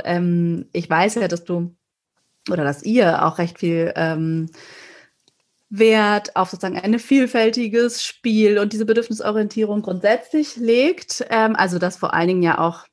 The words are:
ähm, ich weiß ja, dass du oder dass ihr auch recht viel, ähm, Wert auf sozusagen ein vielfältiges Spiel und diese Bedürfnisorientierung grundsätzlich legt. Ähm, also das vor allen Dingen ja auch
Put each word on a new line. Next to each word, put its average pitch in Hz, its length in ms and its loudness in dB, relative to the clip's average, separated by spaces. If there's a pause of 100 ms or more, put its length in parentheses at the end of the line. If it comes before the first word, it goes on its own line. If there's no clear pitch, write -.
ähm, 175 680 -2
ich 175 180 -4
weiß 185 240 2
ja, 208 140 -2
dass 170 160 -6
du 175 320 -6 (760)
oder 170 140 0
dass 143 180 -2
ihr 208 420 2
auch 160 140 0
recht 170 220 -4
viel, 165 360 0
ähm, 160 540 -2 (1160)
Wert 208 680 2
auf 185 140 0
sozusagen 190 280 -6
ein 214 200 0
vielfältiges 233 1040 0
Spiel 214 540 2
und 208 140 -2
diese 220 140 -2
Bedürfnisorientierung 214 960 -2
grundsätzlich 214 760 -2
legt. 247 760 0
Ähm, 220 260 2
also 180 220 0
das 180 180 -2
vor - 180 -4
allen 170 140 2
Dingen 185 140 2
ja 170 160 2
auch 170 340 -2